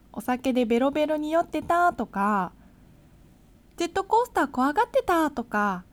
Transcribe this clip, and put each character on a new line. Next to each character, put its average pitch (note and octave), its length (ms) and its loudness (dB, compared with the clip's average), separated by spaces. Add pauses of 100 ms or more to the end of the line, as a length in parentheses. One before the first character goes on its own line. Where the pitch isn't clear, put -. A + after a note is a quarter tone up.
(120)
お - 80 -8
酒 B3+ 320 -2
で B3 120 2
ベ A#3 140 2
ロ C4+ 140 2
ベ D4+ 160 0
ロ D#4 80 0
に D4+ 160 -4
酔 E4 80 4
っ E4+ 60 -2
て D#4 160 -6
た F4 300 2
と A3+ 140 -6
か、 G3 460 -2 (1300)
ジ E4+ 80 -4
ェ - 20 -8
ッ E4+ 40 -10
ト G4 120 -2
コ A4+ 180 2
ー B4 40 0
ス - 40 -18
タ F4 120 0
ー C#4 60 2
怖 C#4 240 0
が G#4+ 120 2
っ A#4+ 40 -2
て C5+ 140 0
た E4 300 2
と A#3+ 100 -6
か G#3 500 -2